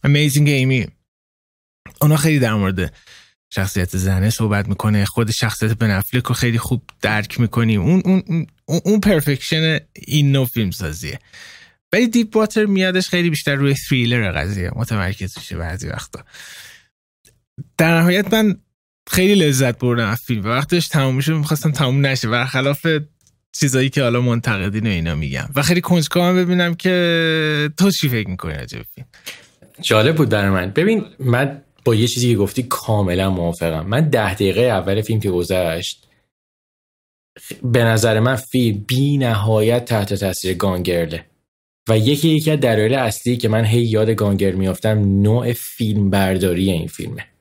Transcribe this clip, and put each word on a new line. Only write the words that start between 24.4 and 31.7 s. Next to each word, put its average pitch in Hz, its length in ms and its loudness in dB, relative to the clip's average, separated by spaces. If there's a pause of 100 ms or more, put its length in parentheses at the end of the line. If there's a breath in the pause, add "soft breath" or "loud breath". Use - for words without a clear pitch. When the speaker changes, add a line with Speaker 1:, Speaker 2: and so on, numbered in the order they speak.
Speaker 1:
و - 20 0
اینا 82 260 -2
می‌گن. 67 400 -6
و 143 60 0
خیلی 170 200 2
کنجکاوم 175 540 2
ببینم 180 400 2
که 165 1000 0
تو 196 140 4
چی 151 180 0
فکر 110 200 -2
می‌کنی 87 240 -6
راجع 67 240 -12
به - 80 -16 (100)
فیلم. - 120 -20 (720 loud breath)
Speaker 2:
جالب 113 340 2
بود 147 140 2
برای 101 200 2
من. 95 220 0
ببین، 196 340 0 (140)
من 131 420 0 (240)